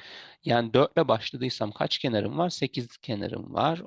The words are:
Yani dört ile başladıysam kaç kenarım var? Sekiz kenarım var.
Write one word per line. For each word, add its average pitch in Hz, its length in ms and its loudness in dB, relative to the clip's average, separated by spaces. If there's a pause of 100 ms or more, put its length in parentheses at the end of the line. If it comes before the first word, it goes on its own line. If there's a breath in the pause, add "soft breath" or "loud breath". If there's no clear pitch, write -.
(440 loud breath)
Yani 117 300 2
dört 135 220 6
ile 156 120 4
başladıysam 113 640 -2
kaç - 260 -2
kenarım 113 400 -2
var? 175 100 0
Sekiz 131 480 -6
kenarım - 580 -8
var. 160 320 2